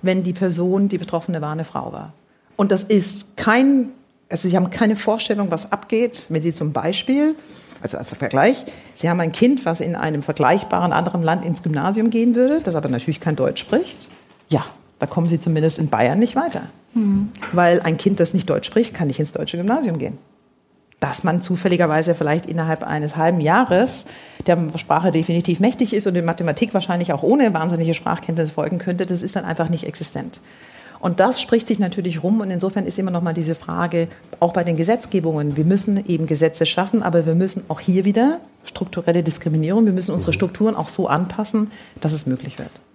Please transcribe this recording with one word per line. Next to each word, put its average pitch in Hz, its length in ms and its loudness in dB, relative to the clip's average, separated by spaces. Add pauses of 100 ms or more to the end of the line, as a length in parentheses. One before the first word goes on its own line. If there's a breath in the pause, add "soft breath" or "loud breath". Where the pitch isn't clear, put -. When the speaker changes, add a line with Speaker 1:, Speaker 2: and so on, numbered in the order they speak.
Speaker 1:
wenn 185 220 0
die 175 100 -2
Person, 185 560 0
die 190 80 -2
Betroffene 165 440 -4
war, 151 120 -6
eine 160 100 -4
Frau - 300 -8
war. - 180 -14 (440 soft breath)
Und 196 160 2
das 196 120 2
ist - 520 0
kein, 254 540 4 (400)
also 175 180 -2
Sie 175 80 2
haben 180 140 2
keine 214 260 2
Vorstellung, 208 540 -2
was - 220 -4
abgeht, 226 580 -2
wenn 160 120 0
Sie 165 120 0
zum 156 180 -4
Beispiel, 262 640 0 (480 loud breath)
also - 160 -8
als - 160 -10
Vergleich, 147 520 2 (280 loud breath)
Sie - 160 -2
haben 175 100 0
ein 170 120 0
Kind, 254 340 4
was 170 140 0
in 170 160 -2
einem 151 260 -2
vergleichbaren 175 720 2
anderen 175 300 0
Land 160 220 0
ins 170 180 -4
Gymnasium 190 480 0
gehen 233 240 2
würde, 269 260 2
das 180 140 -2
aber 151 140 -2
natürlich 127 300 -2
kein - 160 -2
Deutsch - 240 0
spricht. - 500 -2 (400 loud breath)
Ja, 135 160 2 (340)
da 139 80 -2
kommen 170 220 0
Sie 165 100 2
zumindest 160 400 0
in 156 100 0
Bayern 123 300 2
nicht 240 160 2
weiter. 302 280 -4 (300)
Speaker 2:
Mhm. 202 360 2 (240)
Speaker 1:
Weil 175 280 6
ein 160 160 0
Kind, 196 220 0
das 170 160 2
nicht 180 120 0
Deutsch - 200 -2
spricht, - 260 0
kann 160 140 -2
nicht 135 120 -2
ins 151 120 0
deutsche - 260 -6
Gymnasium 208 400 0
gehen. 131 220 -6 (800)
Dass - 240 -4
man 175 180 2
zufälligerweise 170 720 2
vielleicht 165 320 0
innerhalb 160 380 -2
eines 151 340 -4
halben 165 240 2
Jahres 190 640 2 (400 loud breath)
der 170 140 4 (180)
Sprache 160 340 2
definitiv 165 480 0
mächtig 233 360 2
ist 214 100 -2
und 196 80 0
in 175 100 0
Mathematik 170 520 -2
wahrscheinlich 175 360 0
auch 143 120 -2
ohne 240 280 4
wahnsinnige 165 440 0
Sprachkenntnisse 160 580 -2
folgen 175 240 -2
könnte, 180 300 -4
das 180 160 -2
ist 190 120 -6
dann 196 80 -4
einfach 165 260 -2
nicht 170 160 -2
existent. - 540 -10 (600 loud breath)
Und 180 200 -2
das 247 220 4
spricht 233 260 0
sich 220 120 0
natürlich 175 440 -2
rum 208 160 2
und 196 100 -4
insofern 190 360 -2
ist 175 120 -6
immer 190 140 -2
noch 175 100 -2
mal 170 120 -2
diese 160 220 -2
Frage, 165 520 -2 (320 loud breath)
auch 175 140 2
bei 180 100 2
den 170 140 0
Gesetzgebungen, 160 800 0
wir 156 80 2
müssen 196 420 2
eben 160 200 0
Gesetze 160 380 2
schaffen, 190 380 0
aber 165 220 2
wir 160 100 2
müssen 190 320 0
auch - 140 -6
hier 185 240 2
wieder 240 340 2 (240)
strukturelle 175 580 -2
Diskriminierung, 160 640 2
wir 202 60 4
müssen 180 220 -2
unsere - 180 -2
Speaker 3:
Mhm. - 40 0
Speaker 1:
Strukturen 190 420 0
auch 156 100 -6
so - 220 -2
anpassen, 208 640 -2 (280 loud breath)
dass 156 140 -2
es 151 120 -6
möglich 127 320 -6
wird. - 140 -12 (240)